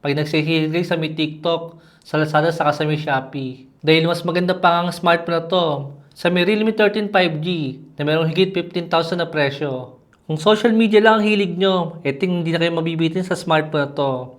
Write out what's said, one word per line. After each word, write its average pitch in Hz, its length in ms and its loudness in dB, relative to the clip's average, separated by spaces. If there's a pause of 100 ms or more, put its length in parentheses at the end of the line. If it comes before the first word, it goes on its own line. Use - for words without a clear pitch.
Pag 143 160 -2
nagsisilay 156 640 0
sa 175 160 -2
may 160 160 -4
TikTok, 160 640 -4 (240)
sa - 160 -2
Lazada, 156 320 2
saka 147 240 0
sa 156 80 -4
may 151 160 0
Shopee. 131 800 -6
Dahil 160 240 4
mas 165 240 0
maganda 180 240 0
pa 175 320 2
ang 175 80 -2
smartphone 170 480 0
na 165 80 -6
to 151 480 -2 (160)
sa - 160 -4
may 175 160 2
Realme 214 320 2
thirteen 208 320 2
five 180 320 0
G 156 400 -4 (160)
na 147 80 -6
merong 160 240 0
higit 185 240 2
fifteen 170 400 -4
thousand 165 320 0
na 160 80 -6
presyo. 139 640 -4 (320)
Kung 156 80 -2
social 214 400 2
media 220 240 4
lang 220 240 6
ang - 0 -
hilig 202 320 0
nyo, 185 480 0
eh, 139 80 0
ting-, 175 320 -2
hindi 160 80 -2
na 170 80 0
kayo 170 160 0
mabibitin 165 480 -2
sa 180 160 -2
smartphone 151 480 0
na 139 80 -12
to. 131 440 -2